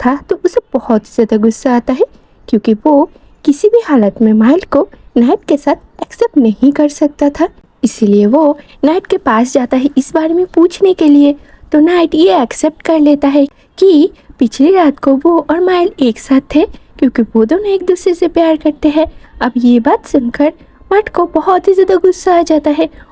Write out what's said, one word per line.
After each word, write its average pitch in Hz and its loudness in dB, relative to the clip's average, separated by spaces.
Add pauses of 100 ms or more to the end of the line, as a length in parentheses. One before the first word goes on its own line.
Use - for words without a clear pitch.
था 254 0 (140)
तो 359 -4
उसे 440 -4 (120)
बहुत 233 -2
ही - -16
ज़्यादा 220 0
गुस्सा 226 -2
आता 240 -2
है, 311 -2 (420)
क्योंकि 220 0
वो 294 0 (360)
किसी 311 0
भी 466 2
हालत 220 0
में 220 2
माइल्ड 240 2
को 294 -2 (300)
नाइट 247 0
के 302 0
साथ - -6
एक्सेप्ट - -4
नहीं 247 2
कर 294 0
सकता 294 -2
था, 302 -2 (360)
इसीलिए 208 0
वो 294 2 (280)
नाइट 339 -2
के 381 -2
पास 247 -2
जाता 262 -2
है 262 -2
इस - -2
बारे 320 -2
में 359 -2
पूछने 359 0
के 339 -2
लिए। 285 4 (360)
तो 302 2
नाइट 330 0
ये 349 2
एक्सेप्ट 302 -4
कर 330 0
लेता 285 2
है 277 2 (320)
कि 370 4 (300)
पिछली 269 0
रात 320 2
को 277 2
वो 330 0 (100)
और 311 -2
माइल्ड 359 0
एक 233 -2
साथ - -2
थे, 320 2 (340)
क्योंकि 254 0
वो 220 0
दोनों 370 -2
एक 392 -2
दूसरे 359 -2
से 339 -2
प्यार 330 0
करते 302 -2
हैं। 311 0 (360)
अब 240 -4
ये 240 2
बात 302 -2
सुनकर 285 -2 (400)
मट 415 0
को 349 -2
बहुत 359 -2
ही 392 4
ज़्यादा 381 2
गुस्सा 359 0
आ 339 2
जाता 311 0
है 311 -2 (220)